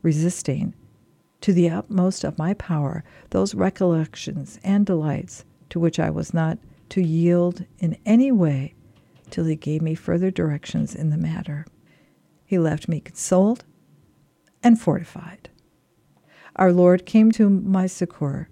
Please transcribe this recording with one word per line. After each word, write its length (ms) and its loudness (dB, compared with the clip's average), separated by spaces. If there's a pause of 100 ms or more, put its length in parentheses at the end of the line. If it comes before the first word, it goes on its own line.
resisting 720 -2 (640)
to 120 0
the 180 4
utmost 540 -2
of 140 -6
my 160 0
power 500 -4 (260)
those 240 -2
recollections 1080 -2
and 200 2
delights 600 -4 (260)
to 100 -4
which 180 0
I 100 0
was 240 -6
not 260 -2 (320)
to 120 -2
yield 640 0 (160)
in 260 -4
any 240 4
way 440 0 (560)
till 140 -4
he 120 -2
gave 260 -4
me 140 -2
further 340 -2
directions 640 -4
in 160 -4
the 60 0
matter. 500 -6 (800)
He 140 0
left 300 -2
me 120 -2
consoled 640 0 (1000)
and 180 6
fortified. 680 -6 (1040)
Our 180 4
Lord 320 4
came 280 6
to 180 4
my 380 2
succor 640 -6